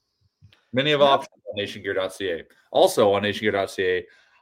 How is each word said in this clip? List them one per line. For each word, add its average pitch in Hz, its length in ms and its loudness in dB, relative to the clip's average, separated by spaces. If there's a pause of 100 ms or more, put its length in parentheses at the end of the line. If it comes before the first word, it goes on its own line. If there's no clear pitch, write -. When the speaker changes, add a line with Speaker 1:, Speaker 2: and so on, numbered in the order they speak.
(720)
Speaker 1:
Many 143 200 0
of 143 80 2
Speaker 2:
Yeah. 143 60 6
Speaker 1:
options - 420 0
on - 80 -12
nation 101 260 -8
gear 95 120 -4
dot 92 180 -4
C 95 180 -6
A. 78 140 -6 (260)
Also 131 420 4
on 98 100 0
nation 104 200 -4
gear 107 100 0
dot 98 200 -2
C 95 160 -4
A, 90 180 -2 (360)